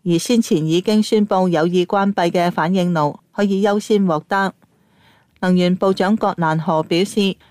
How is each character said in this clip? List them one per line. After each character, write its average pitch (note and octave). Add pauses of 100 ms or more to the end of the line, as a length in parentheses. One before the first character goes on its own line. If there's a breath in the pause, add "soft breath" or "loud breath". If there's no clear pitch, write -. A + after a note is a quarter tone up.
而 E3+
先 A#3
前 D#3
已 E3
經 G#3+
宣 G#3+
布 F#3
有 D#3+
意 F3
關 G3
閉 F3+
嘅 F3
反 E3+
應 F3+
爐 D3+ (180)
可 G3+
以 G3
優 G#3
先 G#3
獲 D#3
得。 G3 (880 soft breath)
能 F#3
源 F3+
部 F#3+
長 F#3+
葛 G3+
蘭 D#3+
河 D#3+
表 E3+
示， G3 (140 soft breath)